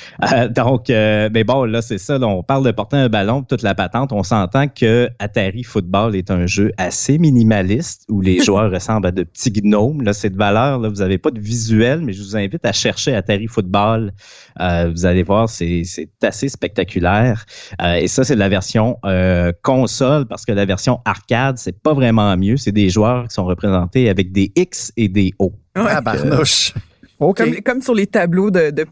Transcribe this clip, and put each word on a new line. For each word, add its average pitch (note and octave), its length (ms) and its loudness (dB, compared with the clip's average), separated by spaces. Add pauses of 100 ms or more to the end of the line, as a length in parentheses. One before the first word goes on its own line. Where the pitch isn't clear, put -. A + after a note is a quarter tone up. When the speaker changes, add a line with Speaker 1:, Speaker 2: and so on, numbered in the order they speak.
(340)
Speaker 1:
Euh, A#2 160 2
donc, A#2+ 420 0
euh, G#2+ 420 2
mais A2 100 2
bon, B2+ 200 0
là, A2+ 180 -2
c'est A2+ 160 -6
ça. C#3 220 -2
Là, B2 80 0
on F#2+ 160 -2
parle C#3 200 0
de B2 80 2
porter G#2+ 260 -2
un C3 120 4
ballon, G#2+ 320 0
toute A#2 220 -4
la G2 100 0
patente. A2 380 -2
On G#2 100 -2
s'entend A2+ 460 0
que A#2+ 500 2
Atari G#2 460 -4
Football G2+ 520 -2
est F#2 140 -4
un F2+ 160 0
jeu G2+ 320 0
assez F#2+ 400 -2
minimaliste A2+ 920 2
où G#2 140 -2
les F#2 180 2
Speaker 2:
<laughs> - 40 4
Speaker 1:
joueurs G#2 260 2
ressemblent F#2 380 -2
à F2 40 0
de F2+ 120 -2
petits - 280 -4
gnomes. G#2 520 2
Là, G#2 100 0
c'est G#2 160 -4
de F#2+ 80 -8
valeur. A2 420 2
Là, A2 100 -2
vous G2+ 120 -4
avez F#2+ 160 0
pas D#3 140 -2
de A2+ 80 -10
visuel, A2+ 600 2
mais A#2+ 120 -6
je G2 80 -12
vous G2+ 160 -6
invite G2+ 280 -4
à - 60 0
chercher - 440 -2
Atari G#2 320 -2
Football. G#2 640 0 (480)
Euh, F2 340 0
vous E2+ 140 -4
allez F2+ 160 2
voir, A2 260 2
c'est, E2+ 360 -4
c'est - 240 -12 (120)
assez A#2 280 -2
spectaculaire. G2+ 960 0 (360)
Euh, F2 140 0
et E2+ 120 0
ça, C3 160 0
c'est C3 120 0
de A2 40 0
la G2 100 2
version, A2 560 0
euh, F#2 460 2 (120)
console, C3 640 2
parce - 180 -12
que A#2+ 60 -2
la G2+ 140 0
version G2 400 -2
arcade, B2 520 -2
c'est F#2+ 240 -10
pas D#3 120 2
vraiment A2+ 440 2
mieux. G2 200 2
C'est G#2 160 -2
des G#2 160 4
joueurs A#2 380 0
qui - 60 -14
sont F#2+ 120 -2
représentés F#2 640 0
avec F#2 220 0
des G2 240 0
X - 420 -2
et A2+ 100 0
des F#2+ 320 0
O. F#2+ 140 0 (220)
Speaker 2:
Ouais. G3 120 -2
Speaker 3:
Ah, D#3 140 0
barnouche. C3+ 720 0 (460)
Ok. E3 180 2
Speaker 2:
Comme, D#3+ 240 0
comme B3+ 220 -2
sur B3+ 100 0
les G3+ 140 0
tableaux F#3 420 0
de, E3+ 220 2
de, D3+ 200 -4